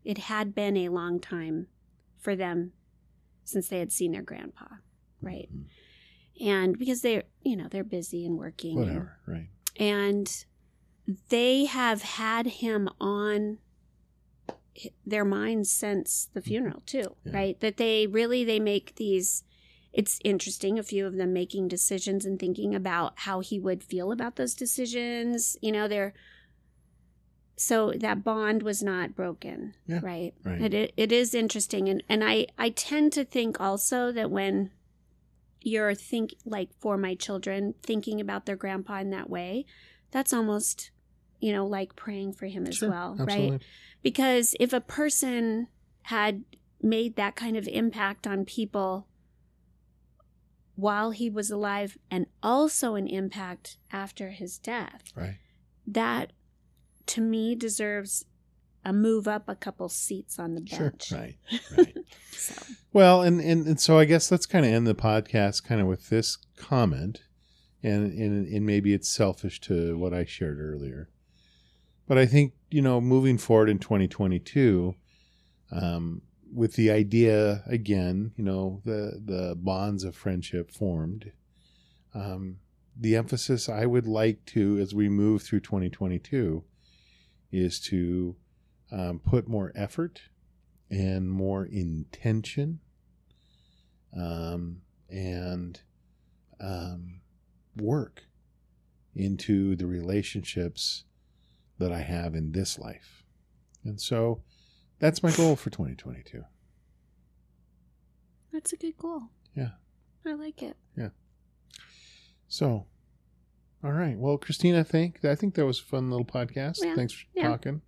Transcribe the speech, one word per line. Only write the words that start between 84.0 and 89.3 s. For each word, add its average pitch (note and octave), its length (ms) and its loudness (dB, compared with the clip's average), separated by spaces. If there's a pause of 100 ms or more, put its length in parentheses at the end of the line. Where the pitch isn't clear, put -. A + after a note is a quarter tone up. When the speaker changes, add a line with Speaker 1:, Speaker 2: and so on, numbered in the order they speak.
Speaker 2:
like A2 400 2
to, G2+ 320 4
as G2+ 160 -2
we G#2 140 4
move G#2 340 4
through G#2 180 0
twenty F#2 280 -2
twenty-two, F2+ 720 -2 (880)
is F2+ 300 0
to, F2+ 560 -2 (560)
um, F2+ 280 -6
put A#2 280 2